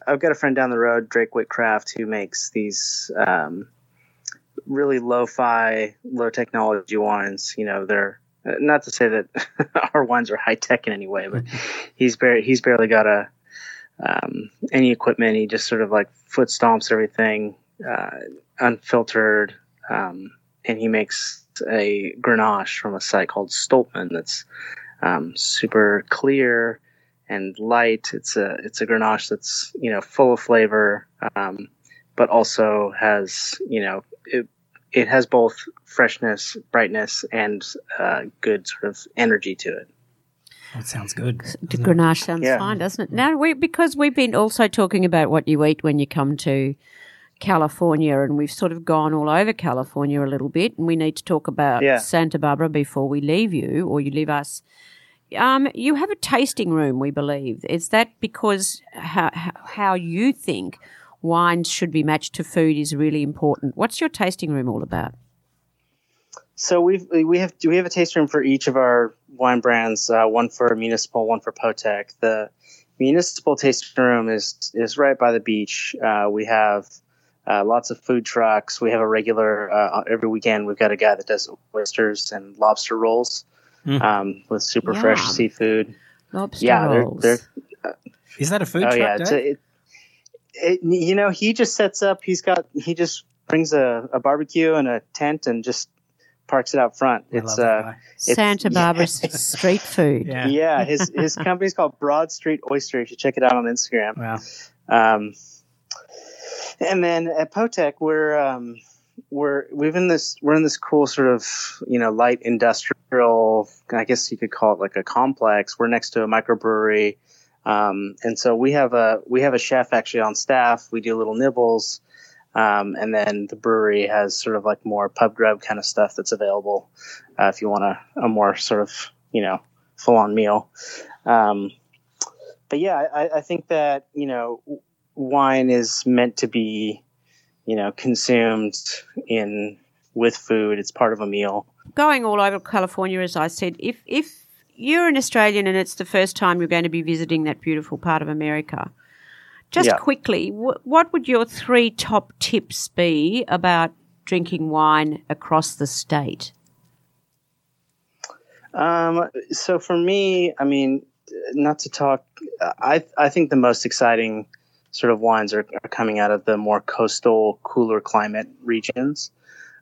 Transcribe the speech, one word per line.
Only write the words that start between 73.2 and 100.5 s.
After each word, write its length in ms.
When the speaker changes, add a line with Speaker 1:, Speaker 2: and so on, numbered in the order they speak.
Speaker 1:
tasting 480
room 260
is, 460
is 220
right 200
by 140
the 80
beach. 640
Uh, 260
we 160
have, 420
uh, 180
lots 240
of 100
food 260
trucks. 560
We 100
have 80
a 80
regular, 640
uh, 400
every 160
weekend 400
we've 100
got 140
a 60
guy 180
that 100
does 240
oysters 600
and 240
lobster 400
rolls, 480
Speaker 2:
Mm. 160
Speaker 1:
um, 480
with 140
super 320
fresh 300
Speaker 3:
Yum. 100
Speaker 1:
seafood. 640
Speaker 3:
Lobster 320
Speaker 1:
Yeah, 240
they're, 140
Speaker 3:
rolls. 220
Speaker 1:
they're, 160
uh, 100
Speaker 2:
Is 140
that 100
a 60
food 160
Speaker 1:
oh, 60
Speaker 2:
truck, 100
Speaker 1:
yeah, 200
it's 120
Speaker 2:
Dave? 120
Speaker 1:
a, 60
it, 100
it, 300
you 320
know, 160
he 220
just 220
sets 280
up, 200
he's 200
got, 320
he 180
just 300
brings 260
a, 400
a 60
barbecue 560
and 120
a 140
tent 340
and 160
just 260
parks 300
it 40
out 160
front. 380
Speaker 2:
I 40
Speaker 1:
It's, 100
Speaker 2:
love 100
that 80
Speaker 1:
uh, 160
Speaker 2:
guy. 140
Speaker 1:
it's 220
Speaker 3:
Santa 340
Speaker 1:
<laughs> 20
yeah. 40
Speaker 3:
Barbara 280
s-, 400
street 380
food. 460
Speaker 2:
Yeah. 180
Speaker 1:
Yeah, 400